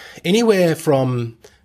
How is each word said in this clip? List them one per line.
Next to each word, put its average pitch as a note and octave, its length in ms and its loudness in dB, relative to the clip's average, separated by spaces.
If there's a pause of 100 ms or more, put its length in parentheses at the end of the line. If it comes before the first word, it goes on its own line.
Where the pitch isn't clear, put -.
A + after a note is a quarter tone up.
(240)
anywhere F#3 540 2
from, B2+ 600 -2 (280)